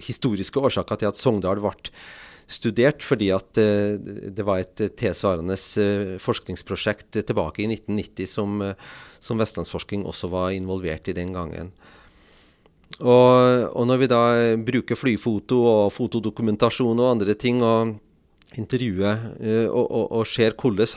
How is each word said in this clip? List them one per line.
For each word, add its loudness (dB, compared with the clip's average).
historiske -2
årsaker 0
til 0
at -4
Sogndal 0
ble -4
studert, 0
fordi 0
at, -2
eh, 2
det -6
var 2
et -4
tilsvarende, 0
eh, -2
forskningsprosjekt -4
tilbake -2
i -2
nitten -4
nitti -6
som, -4
eh, -4
som -4
Vestlandsforsking -4
også -8
var -2
involvert -6
i -6
den -6
gangen. -10
Og, 6
og 0
når 4
vi 2
da 4
bruker -2
flyfoto 0
og 4
fotodokumentasjon 0
og 4
andre 2
ting 0
og 2
intervjuer, -2
eh, 0
og, 0
og, 0
og 0
ser 2
hvordan 2